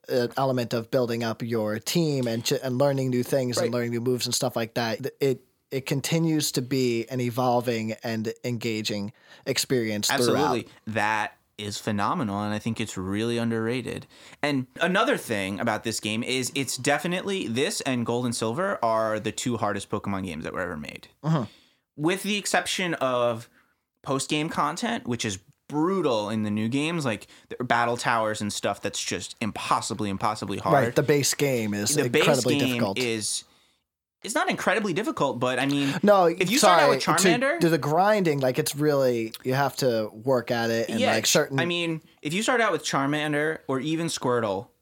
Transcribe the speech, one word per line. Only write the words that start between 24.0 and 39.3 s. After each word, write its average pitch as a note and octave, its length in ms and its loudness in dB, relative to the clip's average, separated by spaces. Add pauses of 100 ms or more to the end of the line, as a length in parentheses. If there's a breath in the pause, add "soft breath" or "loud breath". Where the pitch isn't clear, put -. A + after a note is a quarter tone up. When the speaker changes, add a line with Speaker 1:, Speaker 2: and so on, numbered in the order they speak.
Speaker 2:
post-game D3+ 460 -2
content, F3 580 -4
which A#2 180 -4
is G2+ 140 -2 (300)
brutal D3+ 600 0
in G#2+ 140 -2
the G#2+ 80 -2
new G#2+ 180 0
games, D3 380 -2
like, G#2+ 200 -4 (220 loud breath)
there - 100 -10
are B2 60 -4
battle A#2+ 320 2
towers A2 460 0
and G#2 100 -4
stuff - 300 -4
that's - 200 -6
just - 380 -6
impossibly, A2 720 -2
impossibly G2+ 480 -4
hard. G2+ 160 2 (100)
Speaker 1:
Right, A#2 100 -2
the D3+ 80 4
base C#3+ 300 2
game A#2+ 400 0
is G#2 220 -2
Speaker 2:
The C3+ 160 2
base D3 100 4
Speaker 1:
incredibly C#3 380 4
Speaker 2:
game C3+ 100 0
Speaker 1:
difficult. A#2 300 -2
Speaker 2:
is A2+ 460 -2 (800 soft breath)
it's G3 100 -8
not F4 140 0
incredibly G#3 440 0
difficult, D#3 480 0
but, B2+ 180 2
I C3+ 80 2
mean, C#3 360 0
Speaker 1:
No, G3+ 240 8
Speaker 2:
if F3 240 2
you B3 80 4
start F#3 240 8
out C#3+ 80 8
with C3+ 120 2
Speaker 1:
sorry, D#3+ 160 2
to F#3 100 6
Speaker 2:
Charmander C4+ 320 2
Speaker 1:
do E3+ 80 6
the D#3+ 100 4
grinding, E3 600 4
like, C3 180 2
it's D3 180 -2
really, C3 560 2 (120)